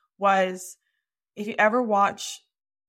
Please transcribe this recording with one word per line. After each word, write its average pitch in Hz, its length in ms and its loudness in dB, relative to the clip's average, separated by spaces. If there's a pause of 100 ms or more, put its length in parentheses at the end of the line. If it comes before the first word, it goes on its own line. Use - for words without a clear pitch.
(160)
was 190 600 0 (600)
if 208 100 -8
you 220 120 -8
ever 214 240 4
watch 202 580 -2 (480)